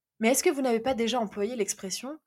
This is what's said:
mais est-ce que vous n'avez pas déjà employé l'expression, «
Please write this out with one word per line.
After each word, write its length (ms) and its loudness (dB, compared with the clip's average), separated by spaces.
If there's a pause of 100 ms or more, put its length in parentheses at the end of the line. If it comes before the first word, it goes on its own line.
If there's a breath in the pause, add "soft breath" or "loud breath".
(200)
mais 80 4
est-ce 140 4
que 60 4
vous 140 2
n'avez 180 2
pas 140 0
déjà 260 0
employé 340 -4
l'expression, « 720 -4